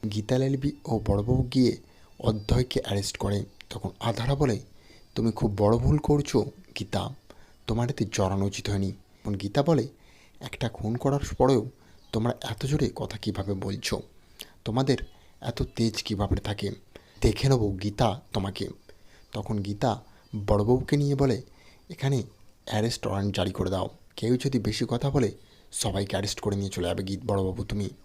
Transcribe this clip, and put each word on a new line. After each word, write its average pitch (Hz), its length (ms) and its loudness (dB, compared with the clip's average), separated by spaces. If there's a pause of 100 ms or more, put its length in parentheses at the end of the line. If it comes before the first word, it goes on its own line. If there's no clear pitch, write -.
(140)
গীতা 107 220 0
এলএলবি 135 360 0 (140)
ও 113 200 0
বড়বাবু 113 380 2
গিয়ে 127 340 4 (420)
অধ্যয়কে 117 640 2
অ্যারেস্ট 101 340 -2
করে। 101 280 -2 (240)
তখন - 200 -8 (100)
আধারা 117 360 0
বলে, 135 240 2 (560)
"তুমি 113 160 2
খুব 107 260 0
বড় 104 200 6
ভুল 131 200 4
করছো 143 540 2 (280)
গীতা, 101 360 -4 (520)
তোমার 117 220 0
এতে 117 220 -2
জড়ানো 98 340 2
উচিত - 240 -4
হয়নি।" 98 220 0
তখন - 440 -8
গীতা 101 280 0
বলে, 147 240 4 (520)
"একটা - 300 -6
খুন 110 260 -4
করার 139 420 0
পরেও 127 320 4 (420)
তোমরা 113 300 0
এত - 240 -6
জোরে 139 300 2
কথা - 220 -8
কিভাবে 101 360 -4
বলছো? 98 480 -4 (640)
তোমাদের 131 320 2 (440)
এত - 200 -6
তেজ - 420 -2
কিভাবে 98 320 0
থাকে? 101 360 -4 (500)
দেখে 113 280 4
নেবো 113 220 4
গীতা 104 500 0 (120)
তোমাকে।" 98 340 -4 (640)
তখন 107 280 -4
গীতা 101 440 -2 (440)
বড়বাবুকে 117 500 4
নিয়ে 143 180 2
বলে, 135 260 2 (480)
"এখানে 135 340 0 (420)
অ্যারেস্ট 110 420 -2
ওয়ারেন্ট 98 280 -2
জারি 95 160 0
করে 95 180 -2
দাও, 95 200 -2 (260)
কেউ 123 220 0
যদি 131 220 0
বেশি 110 280 -2
কথা 123 220 0
বলে 135 220 2 (400)
সবাইকে 98 380 -2
অ্যারেস্ট 101 300 -2
করে 101 160 0
নিয়ে 98 140 -2
চলে 87 180 -4
যাবে 90 160 -2
গীত 95 240 -4
বড়বাবু 95 360 0
তুমি।" 101 260 -4 (160)